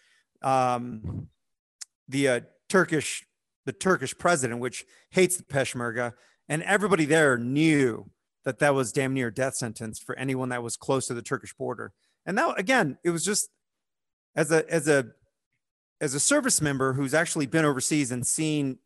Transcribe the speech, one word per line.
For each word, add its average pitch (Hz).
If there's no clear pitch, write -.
um, 123
the, 139
uh, 120
Turkish, 165
the 135
Turkish 165
president, 131
which 123
hates 185
the -
Peshmerga. 120
And 156
everybody 190
there 143
knew 131
that 131
that 147
was 131
damn 135
near 131
a 104
death 131
sentence 113
for -
anyone 131
that 123
was 117
close 135
to 131
the 117
Turkish 110
border. 113
And 185
that, 311
again, 196
it 170
was 170
just 202
as 151
a, 160
as 156
a, 139
as 143
a 143
service 269
member 135
who's 135
actually 165
been 160
overseas 139
and 123
seen 151